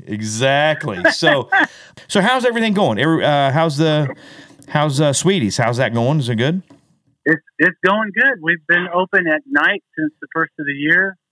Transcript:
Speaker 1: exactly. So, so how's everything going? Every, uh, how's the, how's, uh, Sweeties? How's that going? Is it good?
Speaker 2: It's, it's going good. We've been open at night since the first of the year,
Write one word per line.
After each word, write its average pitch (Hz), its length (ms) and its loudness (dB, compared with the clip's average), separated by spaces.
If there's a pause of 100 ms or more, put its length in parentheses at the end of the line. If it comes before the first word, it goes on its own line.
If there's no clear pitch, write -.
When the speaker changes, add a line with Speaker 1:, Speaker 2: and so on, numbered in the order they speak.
Speaker 1:
exactly. 127 960 -2 (100)
So, 147 360 0 (600)
so 202 120 0
how's 240 240 2
everything 226 300 0
going? 143 240 0
Every, 160 260 2
uh, 143 260 2
how's 156 280 0
the, 151 360 0 (540)
how's, 151 320 0
uh, 147 120 2
Sweeties? 147 440 0
How's 120 220 0
that 117 160 0
going? 123 260 0
Is 120 80 -4
it 120 80 -2
good? 156 260 0 (640)
Speaker 2:
It's, 156 180 2 (160)
it's 175 260 2
going 208 300 0
good. 240 280 -2
We've 165 240 -4
been 175 260 0
open 185 340 0
at 156 200 0
night 165 360 0 (160)
since 156 220 -4
the 151 140 -16
first 160 240 -2
of 147 80 -10
the 143 80 -4
year, 175 420 0 (160)